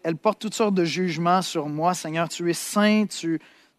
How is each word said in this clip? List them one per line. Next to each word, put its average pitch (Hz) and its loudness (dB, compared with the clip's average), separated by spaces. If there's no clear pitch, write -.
elle 165 -2
porte 208 0
toutes 214 -6
sortes 208 2
de 175 4
jugements 170 2
sur 160 -4
moi. 160 0
Seigneur, 165 -4
tu 175 -4
es 170 0
saint, 208 2
tu, 165 -4